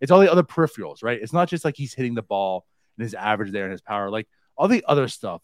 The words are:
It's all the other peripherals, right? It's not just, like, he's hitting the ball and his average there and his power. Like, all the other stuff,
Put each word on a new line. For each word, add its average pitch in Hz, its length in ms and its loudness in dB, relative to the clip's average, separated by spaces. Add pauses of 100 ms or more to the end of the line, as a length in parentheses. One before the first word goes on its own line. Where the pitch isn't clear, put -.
It's 143 100 -2
all 185 100 10
the 190 100 8
other 175 120 6
peripherals, 113 600 -4
right? 113 180 -4
It's 117 120 -10
not 175 160 0
just, 170 160 -6
like, 147 120 -2
he's 139 180 -10
hitting 123 200 -4
the 113 80 -6
ball 98 440 -4 (320)
and 110 40 -6
his 110 120 -8
average 101 380 -2
there 98 120 -4
and 95 80 -6
his 90 80 -12
power. 101 300 -6
Like, 110 180 -6 (300)
all 165 100 4
the 233 180 2
other 143 220 2
stuff, 90 360 -10